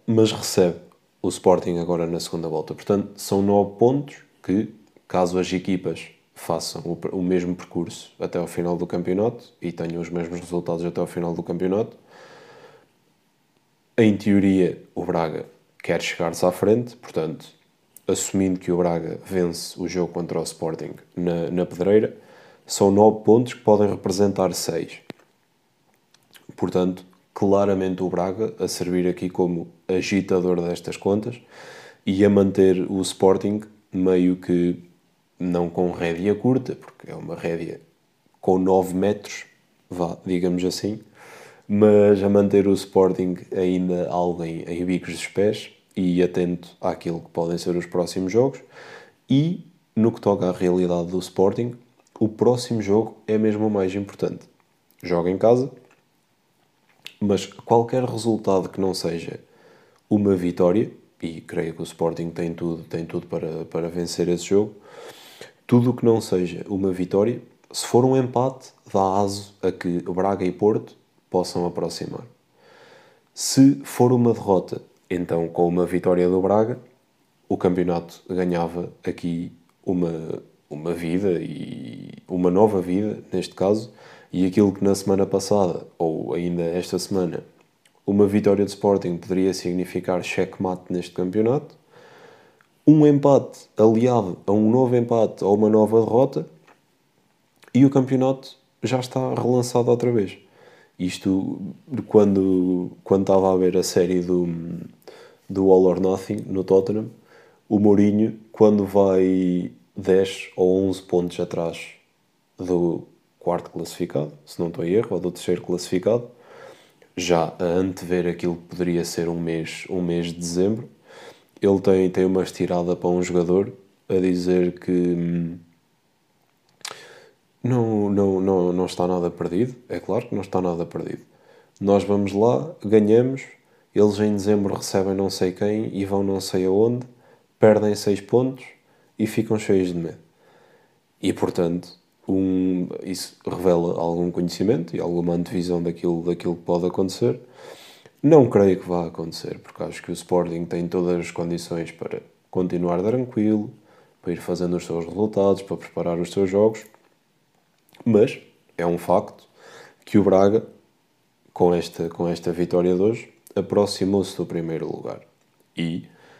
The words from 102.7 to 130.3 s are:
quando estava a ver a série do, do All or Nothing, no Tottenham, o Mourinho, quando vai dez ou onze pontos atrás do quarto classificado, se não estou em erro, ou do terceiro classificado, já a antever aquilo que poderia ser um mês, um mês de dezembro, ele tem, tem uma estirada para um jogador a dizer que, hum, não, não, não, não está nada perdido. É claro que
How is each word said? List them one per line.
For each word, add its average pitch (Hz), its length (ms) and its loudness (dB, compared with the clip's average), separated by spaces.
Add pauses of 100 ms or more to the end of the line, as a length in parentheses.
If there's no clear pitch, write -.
quando 98 180 2
estava 95 320 4
a 92 40 2
ver 90 180 2
a 90 80 2
série 90 380 0
do, 87 260 0 (1000)
do 95 220 4
All 92 120 8
or 90 160 2
Nothing, 95 480 -2
no 95 160 -4
Tottenham, 104 460 0 (580)
o 107 120 2
Mourinho, 104 600 4 (120)
quando 104 340 4
vai 92 880 2 (240)
dez 95 600 0
ou 92 320 2
onze 90 140 -4
pontos 90 380 -2
atrás 85 540 -6 (640)
do 87 460 0 (360)
quarto - 320 -4
classificado, 82 640 -6 (120)
se - 140 -16
não 85 80 -2
estou 82 160 -8
em 85 80 -2
erro, 107 240 0
ou 87 40 -2
do 90 120 -4
terceiro 87 300 -4
classificado, 95 680 -2 (880)
já 85 400 0
a 92 60 -6
antever 90 640 -2
aquilo 87 280 -4
que 85 80 -14
poderia 87 400 -2
ser 85 240 -4
um 85 120 -4
mês, 82 500 -6
um 92 120 -4
mês 85 260 -2
de 85 60 -8
dezembro, 90 540 -2 (720)
ele 98 200 2
tem, 95 300 4
tem 92 160 0
uma 95 180 2
estirada 87 520 -4
para 90 140 -2
um 90 120 2
jogador 90 520 0 (340)
a 95 80 -2
dizer 90 640 0
que, - 120 -6
hum, 87 640 -2 (2000)
não, 113 460 0
não, 98 320 2
não, 92 320 2
não 90 120 0
está 87 220 -2
nada 87 220 0
perdido. 87 460 -4 (120)
É 87 120 -8
claro 113 280 -4
que - 60 -10